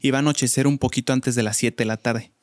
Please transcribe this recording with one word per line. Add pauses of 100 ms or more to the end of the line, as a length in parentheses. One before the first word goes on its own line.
y
va
a
anochecer
un
poquito
antes
de
las
siete
de
la
tarde. (100)